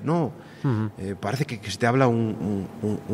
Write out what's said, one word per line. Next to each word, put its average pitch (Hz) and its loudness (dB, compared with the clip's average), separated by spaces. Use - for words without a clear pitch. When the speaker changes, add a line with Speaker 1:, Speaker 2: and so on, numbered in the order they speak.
Speaker 1:
¿no? 147 2
Speaker 2:
Ujú. 110 2
Speaker 1:
Eh, 95 -4
parece 120 -2
que, 117 -6
que 101 -8
si 98 -6
te 120 4
habla 131 6
un, 107 0
un, 104 0
un, 104 0